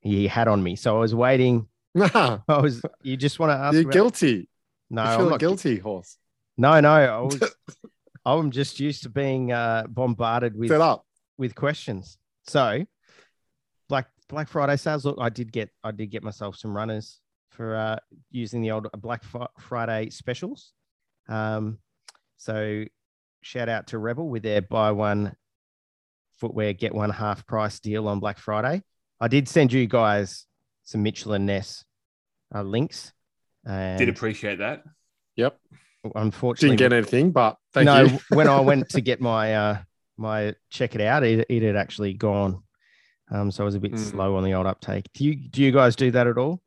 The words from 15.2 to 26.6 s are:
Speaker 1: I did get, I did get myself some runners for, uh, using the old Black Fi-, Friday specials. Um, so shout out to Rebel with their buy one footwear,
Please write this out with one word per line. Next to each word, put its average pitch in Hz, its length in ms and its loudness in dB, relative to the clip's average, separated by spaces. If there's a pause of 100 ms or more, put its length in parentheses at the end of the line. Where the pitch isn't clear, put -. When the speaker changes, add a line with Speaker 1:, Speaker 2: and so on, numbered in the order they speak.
Speaker 1:
I 117 80 0
did 113 220 -10
get, 110 180 -6 (140)
I 113 80 -8
did 107 160 -10
get 110 160 -10
myself 104 340 -10
some 107 180 -10
runners 107 440 -8 (320)
for, 113 240 -10
uh, 110 220 -4 (340)
using 117 320 -6
the 110 80 -2
old 110 160 -6 (100)
Black 117 260 -10
Fi-, 120 220 -12 (140)
Friday 113 500 -6
specials. - 640 -12 (560)
Um, 110 480 -4 (600)
so 107 480 -6 (580)
shout 120 260 -8
out 110 200 -4
to 117 100 -8
Rebel 117 300 -6
with 117 120 -6
their 104 220 0
buy 107 300 2
one 104 420 -2 (1040)
footwear, 107 340 -4